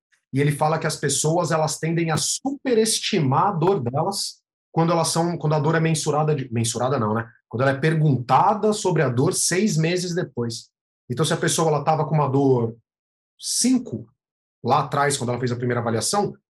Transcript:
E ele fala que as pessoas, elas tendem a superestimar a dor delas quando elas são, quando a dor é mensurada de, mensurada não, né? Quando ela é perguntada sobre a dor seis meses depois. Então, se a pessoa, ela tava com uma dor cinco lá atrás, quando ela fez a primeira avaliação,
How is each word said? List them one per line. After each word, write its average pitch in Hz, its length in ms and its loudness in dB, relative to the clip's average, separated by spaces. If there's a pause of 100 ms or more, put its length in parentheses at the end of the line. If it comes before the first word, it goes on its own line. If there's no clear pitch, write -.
(340)
E 135 80 0
ele 147 100 2
fala 156 280 0
que 160 80 -4
as 151 80 -2
pessoas, 156 560 0
elas 156 260 0
tendem 165 320 -2
a 151 80 0
superestimar 214 1300 0
a - 20 -2
dor 165 280 2
delas 147 640 -4 (300)
quando 170 200 2
elas 165 180 0
são, 170 280 -2
quando 151 160 0
a 156 60 2
dor 160 160 0
é 165 40 2
mensurada 156 540 0
de, 131 180 -4
mensurada 117 460 -2
não, 107 160 0
né? 113 160 -4 (180)
Quando 139 140 -4
ela 135 100 4
é 135 80 -2
perguntada 160 960 2
sobre 170 300 0
a 131 60 2
dor 135 260 0
seis 180 420 0
meses 175 380 0
depois. 120 540 -6 (380)
Então, 123 160 -2
se 156 80 0
a 165 60 0
pessoa, 165 320 0
ela 147 140 0
tava 151 240 2
com 156 80 -2
uma 147 120 2
dor 127 480 2 (640)
cinco - 720 -2 (540)
lá 127 160 4
atrás, 143 380 0
quando 120 120 -4
ela 120 100 -2
fez 123 120 -2
a 123 40 -2
primeira 120 240 -2
avaliação, 113 540 -2 (160)